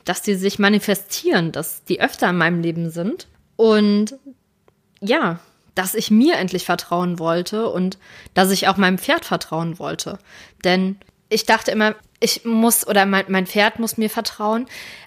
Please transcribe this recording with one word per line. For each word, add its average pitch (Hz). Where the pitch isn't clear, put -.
dass -
die 202
sich 190
manifestieren, 202
dass -
die -
öfter 240
in 180
meinem 170
Leben 165
sind 180
und 214
ja, 196
dass 185
ich 214
mir 254
endlich 180
vertrauen 175
wollte 175
und 185
dass 190
ich 190
auch 190
meinem 190
Pferd 320
vertrauen 165
wollte. 151
Denn 185
ich -
dachte 220
immer, 214
ich -
muss 226
oder 196
mein, 196
mein 190
Pferd 208
muss 226
mir 214
vertrauen, 220